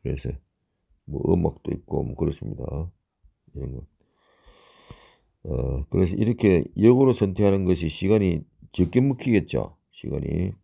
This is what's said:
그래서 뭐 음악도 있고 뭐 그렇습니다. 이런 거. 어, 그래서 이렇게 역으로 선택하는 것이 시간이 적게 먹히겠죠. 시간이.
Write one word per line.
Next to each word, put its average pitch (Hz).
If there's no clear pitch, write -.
그래서 64
뭐 -
음악도 85
있고 -
뭐 62
그렇습니다. -
이런 65
거. 62
어, 65
그래서 92
이렇게 104
역으로 123
선택하는 98
것이 87
시간이 95
적게 -
먹히겠죠. 113
시간이. 71